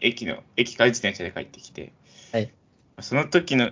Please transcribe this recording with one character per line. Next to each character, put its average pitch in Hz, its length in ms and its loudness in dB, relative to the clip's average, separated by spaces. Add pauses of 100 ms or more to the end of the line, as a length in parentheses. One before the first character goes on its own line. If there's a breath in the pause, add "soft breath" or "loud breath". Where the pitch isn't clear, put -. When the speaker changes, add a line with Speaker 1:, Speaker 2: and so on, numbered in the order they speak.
Speaker 1:
駅 117 240 0
の、 - 180 -8 (120)
駅 120 200 0
か 117 100 2
ら 123 40 6
自 113 100 0
転 98 160 -2
車 90 80 -8
で 85 80 -6
帰 82 100 -8
っ 71 40 -12
て - 140 -20
き - 120 -20
て、 - 220 -16 (380 loud breath)
Speaker 2:
は 113 80 0
い。 110 120 -2 (480)
Speaker 1:
そ 123 160 -6
の 151 120 0
時 170 280 2
の 120 160 4